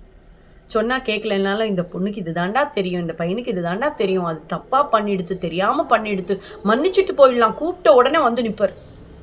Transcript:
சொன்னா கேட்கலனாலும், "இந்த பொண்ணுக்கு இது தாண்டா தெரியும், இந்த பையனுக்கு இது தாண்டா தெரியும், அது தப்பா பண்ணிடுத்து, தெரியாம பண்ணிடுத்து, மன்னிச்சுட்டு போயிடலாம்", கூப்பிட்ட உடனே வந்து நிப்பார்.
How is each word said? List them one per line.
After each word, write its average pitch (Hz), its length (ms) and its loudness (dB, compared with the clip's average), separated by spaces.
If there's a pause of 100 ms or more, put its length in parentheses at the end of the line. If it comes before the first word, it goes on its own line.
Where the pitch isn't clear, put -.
(680)
சொன்னா 233 340 -2
கேட்கலனாலும், 208 640 -2
"இந்த 196 180 -2
பொண்ணுக்கு 185 340 -6
இது 165 160 -6
தாண்டா 208 380 0
தெரியும், 180 300 -4
இந்த 165 180 -4
பையனுக்கு 190 300 -4
இது 185 140 -4
தாண்டா 214 320 -2
தெரியும், 190 300 0
அது 160 220 -6
தப்பா 254 460 -2
பண்ணிடுத்து, 196 460 0
தெரியாம 196 520 -2
பண்ணிடுத்து, 202 500 0 (240)
மன்னிச்சுட்டு 311 540 2
போயிடலாம்", 240 360 6
கூப்பிட்ட 339 380 2
உடனே 269 260 6
வந்து 247 240 2
நிப்பார். 208 300 -2 (500)